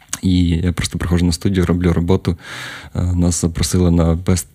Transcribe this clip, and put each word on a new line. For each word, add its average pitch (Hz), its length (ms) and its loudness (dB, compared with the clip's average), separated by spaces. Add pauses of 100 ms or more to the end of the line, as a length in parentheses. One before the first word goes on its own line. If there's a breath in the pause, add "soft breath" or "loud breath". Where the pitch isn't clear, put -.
(220)
І 90 260 2
я 87 240 0
просто - 260 -6
приходжу 87 280 0
на 85 60 2
студію, 92 340 0
роблю 87 260 2
роботу. 85 440 0 (580 loud breath)
Е, - 80 -2
нас 87 380 0
запросили 87 500 0
на 85 260 4
Best 90 380 -2